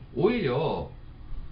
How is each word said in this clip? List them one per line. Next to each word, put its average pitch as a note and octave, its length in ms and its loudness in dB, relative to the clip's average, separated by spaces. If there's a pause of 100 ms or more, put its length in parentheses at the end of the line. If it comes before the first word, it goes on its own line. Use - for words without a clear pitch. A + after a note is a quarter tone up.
(140)
오히려 C#3 760 2 (640)